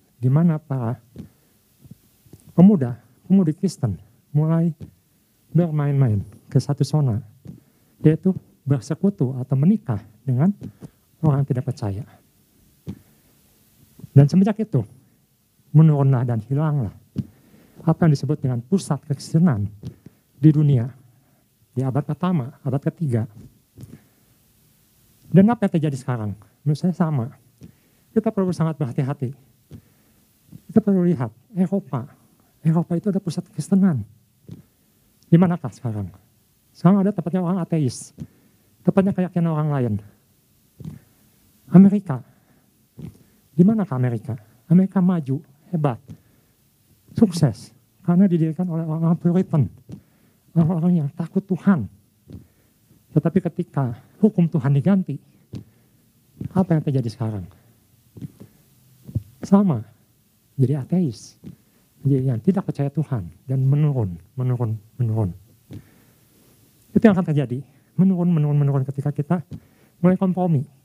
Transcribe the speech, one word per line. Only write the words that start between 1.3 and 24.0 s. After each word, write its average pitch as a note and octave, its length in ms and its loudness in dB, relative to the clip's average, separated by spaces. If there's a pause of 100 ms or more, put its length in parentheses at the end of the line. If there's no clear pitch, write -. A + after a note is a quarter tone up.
pemuda, E3+ 420 4 (320)
pemudi F3+ 240 2
Kristen C3 400 -4 (400)
mulai D#3+ 400 0 (800)
bermain-main C#3+ 720 0 (260)
ke - 80 4
satu C#3+ 240 -2
zona, C3+ 400 0 (800)
yaitu D#3+ 320 2 (320)
bersekutu C#3 720 -2
atau B2+ 160 -4
menikah C#3+ 480 0 (240)
dengan C3+ 240 2 (720)
orang C#3 240 2
yang - 80 -4
tidak B2 140 -6
percaya. G#2 340 -6 (2250)
Dan C#3 100 8
semenjak G3 300 2
itu, G3+ 240 -2 (960)
menurunlah C#3 480 4
dan A#2+ 240 -2
hilanglah C#3+ 440 -2 (920)
apa E3 240 2
yang D3+ 80 6
disebut D3 240 -4
dengan B2+ 240 -4
pusat D#3+ 400 -2
kekristenan C#3 640 0 (720)
di D3 80 6
dunia, C#3+ 400 2 (880)
di C3 80 -2
abad C3 240 -2
pertama, D3+ 560 -4
abad C#3 240 -2
ketiga. A#2+ 400 -4 (2000)